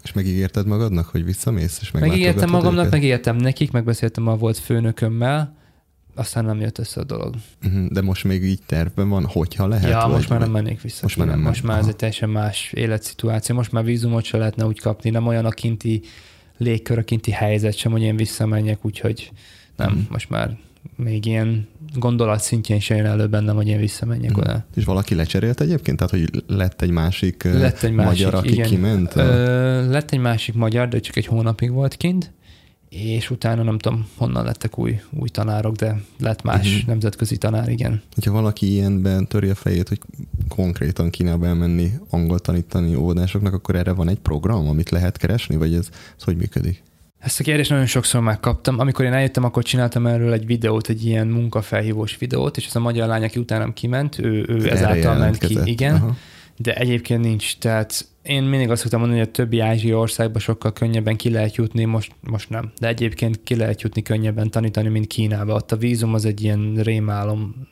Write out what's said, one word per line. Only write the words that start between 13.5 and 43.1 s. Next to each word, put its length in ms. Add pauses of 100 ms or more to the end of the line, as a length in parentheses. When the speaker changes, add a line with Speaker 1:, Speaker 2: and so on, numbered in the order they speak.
Speaker 2:
Most 160
már 120
vízumot 400
se 140
lehetne 280
úgy 140
kapni, 300
nem 180
olyan 180
a 40
kinti 520 (560)
légkör, 400
a 60
kinti 280
helyzet 460
sem, 140
hogy 100
én 140
visszamenjek, 680
úgyhogy 460 (440)
nem, 160
Speaker 1:
Mhm. 80 (100)
Speaker 2:
most 200
már 280 (380)
még 300
ilyen 420 (280)
gondolat 460
szintjén 380
se 160
jön 100
elő 220
bennem, 280
hogy 120
én 120
visszamenjek 520
Speaker 1:
Mhm. 80
Speaker 2:
oda. 260 (100)
Speaker 1:
És 80
valaki 320
lecserélt 460
egyébként? 360
Tehát, 140
hogy 360
lett 340
egy 100
másik, 520
ö, 160
Speaker 2:
Lett 240
egy 100
másik, 160 (160)
Speaker 1:
magyar, 100
aki 160
Speaker 2:
igen. 160
Speaker 1:
kiment? 480
Speaker 2:
Ö, 760
lett 220
egy 80
másik 360
magyar, 320
de 120
csak 160
egy 100
hónapig 460
volt 240
kint, 360 (640)
és 340
utána 340
nem 160
tudom, 280 (100)
honnan 280
lettek 320
új, 220 (200)
új 100
tanárok, 460
de 260 (180)
lett 240
más 360
Speaker 1:
Mhm. 100
Speaker 2:
nemzetközi 480
tanár, 320
igen. 320 (140)
Speaker 1:
Hogyha 160
valaki 400
ilyenben 560
töri 220
a 60
fejét, 320
hogy 120 (480)
konkrétan 640
Kínába 360
elmenni, 460 (180)
angol 300
tanítani 560
óvodásoknak, 580